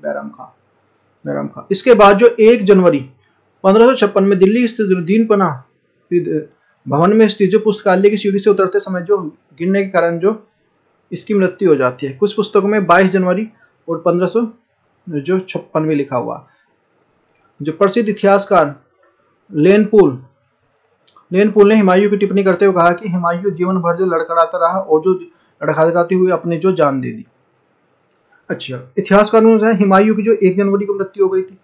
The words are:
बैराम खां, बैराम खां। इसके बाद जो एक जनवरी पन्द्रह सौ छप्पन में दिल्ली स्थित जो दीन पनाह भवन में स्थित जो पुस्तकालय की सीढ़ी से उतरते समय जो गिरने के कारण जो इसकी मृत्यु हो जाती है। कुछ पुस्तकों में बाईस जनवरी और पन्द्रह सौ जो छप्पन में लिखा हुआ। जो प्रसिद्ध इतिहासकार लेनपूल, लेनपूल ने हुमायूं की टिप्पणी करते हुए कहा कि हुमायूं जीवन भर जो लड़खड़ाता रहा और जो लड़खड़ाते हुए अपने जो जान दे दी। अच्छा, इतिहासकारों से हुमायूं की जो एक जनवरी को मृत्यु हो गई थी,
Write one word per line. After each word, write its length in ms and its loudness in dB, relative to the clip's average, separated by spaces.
बैराम 280 -10
खां, 160 -20
बैराम 220 -8
खां। 240 -16
इसके 220 2
बाद 240 6
जो 100 4
एक 260 4
जनवरी 440 2
पन्द्रह 300 4
सौ 20 0
छप्पन 280 0
में 160 0
दिल्ली 280 2
स्थित 200 -4
जो 80 0
दीन 320 0
पनाह 420 -2
भवन 260 0
में 140 4
स्थित 220 0
जो 100 2
पुस्तकालय 500 -2
की 80 -4
सीढ़ी 220 -4
से 100 -2
उतरते 300 0
समय 220 -8
जो 200 -2
गिरने 260 -2
के 60 -8
कारण 300 -2
जो 240 -2
इसकी 220 -8
मृत्यु 360 -2
हो 60 4
जाती 300 -4
है। 80 -8
कुछ 200 -4
पुस्तकों 340 -2
में 180 -2
बाईस 260 2
जनवरी 360 -2
और 160 -6
पन्द्रह 220 0
सौ 200 -2
जो 300 -4
छप्पन 420 -8
में 140 -2
लिखा 220 -4
हुआ। 300 -10
जो 100 -8
प्रसिद्ध 380 0
इतिहासकार 720 0
लेनपूल, 680 2
लेनपूल 380 4
ने 100 4
हुमायूं 300 4
की 80 -2
टिप्पणी 260 0
करते 220 0
हुए 100 2
कहा 160 4
कि 180 -6
हुमायूं 420 -4
जीवन 260 -4
भर 200 -2
जो 80 -2
लड़खड़ाता 520 -2
रहा 220 -2
और 220 0
जो 120 0
लड़खड़ाते 520 0
हुए 160 2
अपने 260 -4
जो 140 -2
जान 300 0
दे 100 -10
दी। 140 -16
अच्छा, 480 -12
इतिहासकारों 640 2
से 60 -2
हुमायूं 500 2
की 80 -6
जो 100 0
एक 240 0
जनवरी 280 -2
को 80 -6
मृत्यु 300 -4
हो 60 0
गई 120 -2
थी, 220 -12